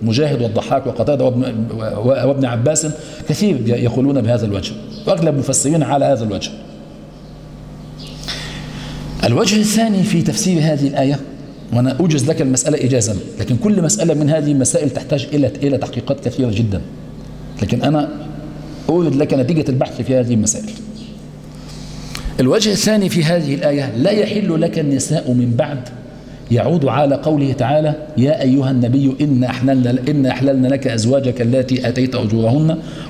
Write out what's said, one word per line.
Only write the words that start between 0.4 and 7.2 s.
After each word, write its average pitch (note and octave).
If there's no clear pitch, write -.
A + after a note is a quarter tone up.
والضحاك A#2+
وقتادة C3
وابن، B2
و-، A2
و-، A#2+
وابن C3+
عباس، A#2+
كثير F#3
ي-، A2+
يقولون A#2+
بهذا A#2
الوجه، F#2+
وأغلب E3
المفسرين C#3
على C#3
هذا C3
الوجه. G2